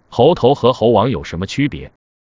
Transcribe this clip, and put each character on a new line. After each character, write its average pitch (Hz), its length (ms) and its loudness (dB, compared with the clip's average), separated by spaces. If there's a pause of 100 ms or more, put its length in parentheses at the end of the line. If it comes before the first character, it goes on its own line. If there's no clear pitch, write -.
“猴 135 260 2
头 143 200 2
和 123 180 2
猴 110 160 0
王 113 200 2
有 76 140 -6
什 82 160 -10
么 95 60 -6
区 135 220 -4
别？” 67 240 -12 (400)